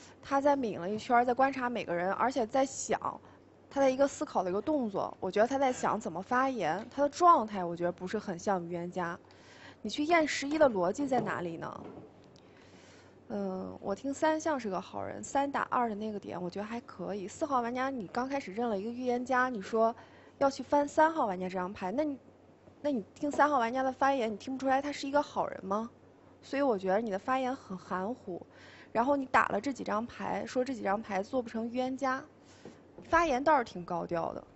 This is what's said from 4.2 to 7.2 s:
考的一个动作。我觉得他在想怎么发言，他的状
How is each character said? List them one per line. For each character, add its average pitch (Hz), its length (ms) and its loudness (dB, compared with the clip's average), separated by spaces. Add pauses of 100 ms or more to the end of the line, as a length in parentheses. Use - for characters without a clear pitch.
考 196 180 0
的 180 60 -2
一 180 40 0
个 202 60 0
动 269 300 0
作。 156 300 -4
我 185 100 -4
觉 190 100 2
得 233 80 6
他 269 120 0
在 269 120 4
想 208 300 0
怎 202 100 -6
么 160 80 -8
发 254 300 0
言， 190 400 -2
他 277 140 0
的 285 40 6
状 311 380 8